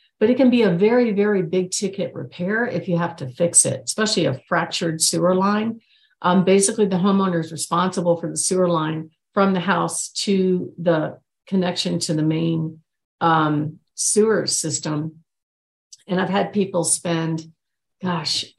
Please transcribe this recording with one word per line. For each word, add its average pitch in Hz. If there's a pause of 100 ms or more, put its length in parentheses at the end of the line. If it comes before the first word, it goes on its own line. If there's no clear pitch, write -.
(200)
But 214
it 247
can 254
be 240
a 202
very, 220
very 202
big 180
ticket 190
repair 180
if -
you 170
have 170
to 139
fix -
it, 131
especially 208
a 131
fractured 165
sewer 175
line. 208 (400)
Um, 180
basically, 202
the 185
homeowner 190
is 160
responsible 175
for 165
the 160
sewer 185
line 160 (240)
from 196
the 185
house 170
to 185
the 165 (280)
connection 180
to 165
the 156
main, 160 (400)
um, 156 (160)
sewer 214
system. 151 (840)
And 185
I've 175
had 190
people 180
spend, 165 (500)
gosh, 170 (140)